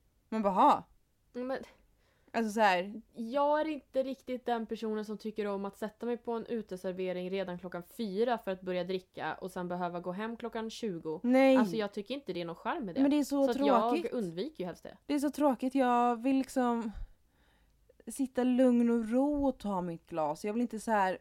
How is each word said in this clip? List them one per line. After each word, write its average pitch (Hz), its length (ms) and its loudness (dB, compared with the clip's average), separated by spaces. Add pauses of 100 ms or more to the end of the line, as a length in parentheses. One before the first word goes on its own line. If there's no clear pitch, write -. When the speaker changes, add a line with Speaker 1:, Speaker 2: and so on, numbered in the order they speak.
(280)
Speaker 1:
Man 220 140 -4
bara, 196 100 2
"Ha?" 208 320 6 (480)
Speaker 2:
Men 254 260 -6 (760)
Speaker 1:
Alltså 220 180 0
så 220 80 0
här. 202 420 2 (120)
Speaker 2:
jag 285 460 0
är 311 80 -2
inte 262 340 -2
riktigt 254 440 -8
den 233 200 -2
personen 214 380 -6
som 208 140 -8
tycker 214 280 -6
om 196 180 -4
att 196 120 -10
sätta 214 300 -8
mig 240 100 -2
på 233 160 -8
en 226 140 -6
uteservering 185 840 -6
redan 185 280 -4
klockan 175 240 -10 (140)
fyra 226 420 0
för 196 120 -8
att 190 100 -6
börja 180 240 -4
dricka 175 500 -6
och 190 160 -10
sen 180 180 -6
behöva 175 320 -4
gå 180 120 -6
hem 220 240 -8
klockan 226 340 -8
tjugo. 170 520 -6
Speaker 1:
Nej. 262 340 6
Speaker 2:
Alltså 220 200 2
jag 208 160 -4
tycker 214 220 -8
inte 277 180 -8
det 175 80 -6
är 175 40 -4
någon 170 120 -8
charm 277 280 -6
med 175 100 -8
det. - 80 0
Speaker 1:
Men 285 80 4
det 285 80 4
är 285 60 2
så 277 200 2
Speaker 2:
Så 262 60 4
att 269 160 0
jag 233 280 4
Speaker 1:
tråkigt. 339 180 -2
Speaker 2:
undviker 202 520 -4
ju - 20 -6
helst 165 160 -10
det. - 140 -16 (100)
Speaker 1:
Det 285 80 -2
är 294 40 2
så 285 120 0
tråkigt. 262 440 2
Jag 240 480 4
vill 269 140 4
liksom 240 560 0 (1120)
sitta 254 380 -2
lugn 247 460 6
och 233 200 2
ro 277 380 2
och 262 100 0
ta 202 220 -2
mitt 175 260 -6
glas. 156 380 -2
Jag 208 80 -2
vill 240 100 0
inte 226 180 -4
så 233 100 -4
här 196 300 2